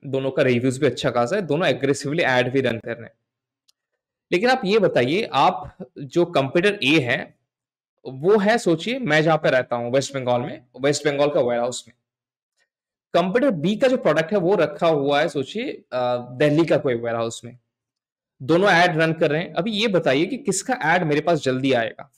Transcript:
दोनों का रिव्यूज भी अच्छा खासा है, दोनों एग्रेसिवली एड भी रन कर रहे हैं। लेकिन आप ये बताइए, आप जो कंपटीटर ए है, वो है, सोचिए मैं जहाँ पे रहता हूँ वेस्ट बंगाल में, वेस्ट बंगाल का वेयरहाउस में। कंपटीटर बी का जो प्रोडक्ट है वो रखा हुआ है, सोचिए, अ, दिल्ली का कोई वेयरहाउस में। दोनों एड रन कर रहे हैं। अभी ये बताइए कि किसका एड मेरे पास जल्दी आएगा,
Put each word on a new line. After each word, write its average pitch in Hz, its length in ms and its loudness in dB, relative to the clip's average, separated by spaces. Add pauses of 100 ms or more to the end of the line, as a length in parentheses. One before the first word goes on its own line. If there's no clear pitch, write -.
दोनों 135 260 -4
का 147 120 0
रिव्यूज 127 360 0
भी 151 60 2
अच्छा 127 260 0
खासा 120 240 0
है, 214 60 -2
दोनों 160 260 -2
एग्रेसिवली 139 560 -2
एड 127 280 0
भी 135 100 0
रन 117 180 -2
कर 113 180 -10
रहे 113 80 -18
हैं। - 80 -20 (1160)
लेकिन 196 180 2
आप 247 160 2
ये 208 140 2
बताइए, 160 540 2
आप 160 440 0 (200)
जो 156 280 -2
कंपटीटर 170 580 0
ए 151 160 4
है, 131 420 -4 (640)
वो 147 320 2
है, 214 200 2
सोचिए 208 420 -2
मैं 156 240 2
जहाँ 156 140 2
पे 156 120 -2
रहता 127 260 0
हूँ 120 160 -4
वेस्ट 135 220 0
बंगाल 123 280 -2
में, - 240 -12 (160)
वेस्ट 143 240 0
बंगाल 143 240 0
का 143 120 2
वेयरहाउस 120 460 -2
में। - 80 -20 (1160)
कंपटीटर 196 380 2
बी 180 240 0
का 254 120 2
जो 254 100 2
प्रोडक्ट 160 340 0
है 208 60 2
वो 185 180 2
रखा 170 320 0
हुआ 143 340 2
है, 165 80 0
सोचिए, 208 420 -6
अ, 123 460 -4
दिल्ली 147 480 0
का 165 120 2
कोई 131 180 0
वेयरहाउस 117 500 -4
में। 123 140 -20 (840)
दोनों 170 300 4
एड 170 260 4
रन 160 160 2
कर 160 180 0
रहे 151 120 -2
हैं। 156 100 -14
अभी 202 180 -4
ये 214 160 -2
बताइए 156 380 2
कि - 120 -4
किसका 180 580 -2
एड 185 80 0
मेरे 147 180 0
पास 165 180 0
जल्दी 131 340 0
आएगा, 113 440 -4